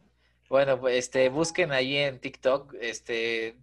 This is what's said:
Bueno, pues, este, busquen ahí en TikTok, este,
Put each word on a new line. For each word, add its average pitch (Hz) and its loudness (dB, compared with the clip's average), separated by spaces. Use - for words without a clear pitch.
Bueno, 135 4
pues, 127 0
este, 131 2
busquen 160 0
ahí 131 0
en 139 -2
TikTok, 139 -2
este, 113 -6